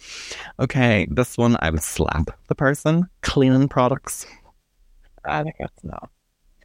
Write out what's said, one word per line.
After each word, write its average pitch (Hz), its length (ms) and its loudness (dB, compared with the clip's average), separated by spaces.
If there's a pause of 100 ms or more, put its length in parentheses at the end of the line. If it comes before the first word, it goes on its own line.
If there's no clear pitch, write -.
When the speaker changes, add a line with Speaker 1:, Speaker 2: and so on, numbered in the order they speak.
(600)
Speaker 1:
Okay, 120 520 2
this 123 260 -2
one, 117 240 4
I 80 80 0
would 80 140 0
slap - 480 -2 (160)
the - 80 -2
person. 156 520 2 (140)
Cleaning 131 480 4
products. - 560 -2 (1000)
Speaker 2:
I 151 180 -2
think 160 160 -8
that's - 240 -10
no. - 140 -12 (680)